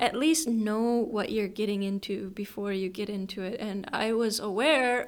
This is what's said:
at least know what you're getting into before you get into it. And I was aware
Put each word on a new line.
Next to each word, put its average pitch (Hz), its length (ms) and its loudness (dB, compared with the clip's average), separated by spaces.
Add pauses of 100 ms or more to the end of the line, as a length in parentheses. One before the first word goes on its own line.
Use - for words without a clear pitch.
at 247 160 2
least 311 320 4
know 226 480 2 (120)
what 208 220 -2
you're 214 160 0
getting 202 380 -2
into 196 460 -4
before 202 420 -6
you 190 160 -2
get 196 200 -6
into 196 340 -6
it. 196 180 -4
And 202 320 -4
I 220 200 0
was 226 280 0
aware 247 680 4